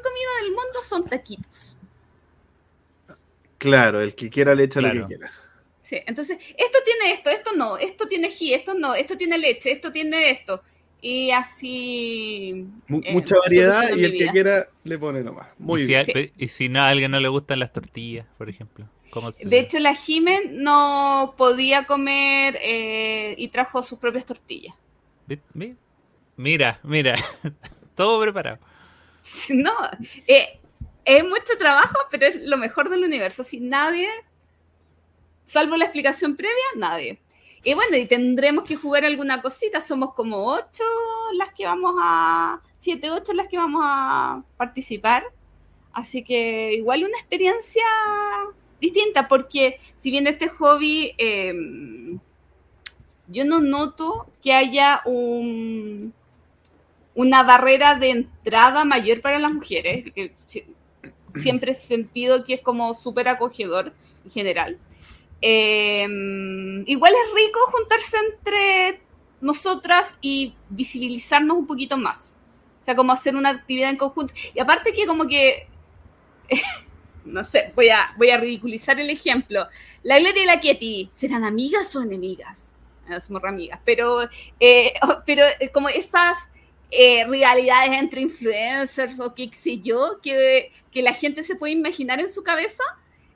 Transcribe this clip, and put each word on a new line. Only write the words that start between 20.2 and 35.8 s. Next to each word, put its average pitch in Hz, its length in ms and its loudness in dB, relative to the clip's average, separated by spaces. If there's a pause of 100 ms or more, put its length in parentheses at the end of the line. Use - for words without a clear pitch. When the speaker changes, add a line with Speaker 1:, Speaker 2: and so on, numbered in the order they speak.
Speaker 1:
no 277 760 2
podía 262 480 2
comer, 277 760 0
eh, 220 760 -6
y 240 100 -8
trajo 254 340 -4
sus 247 180 -14
propias 240 260 -4
tortillas. - 480 -16 (540)
Speaker 3:
Ve-, 143 100 -10 (160)
ve-, 226 220 -14 (600)
mira, 131 460 0
mira, 143 320 0
<laughs> - 800 -10
todo 220 260 0
preparado. 185 380 -6 (640)
Speaker 1:
<laughs> - 280 -14
No, 285 220 2 (540)
eh, 262 320 6 (460)
es 277 200 8
mucho 440 340 -2
trabajo, 294 380 4 (140)
pero 269 160 2
es 339 160 0
lo 277 140 -2
mejor 247 320 -2
del 359 160 0
universo. 254 400 -4
Si 254 160 -14
nadie, 302 480 -2 (1400)
salvo 311 320 0
la 330 80 2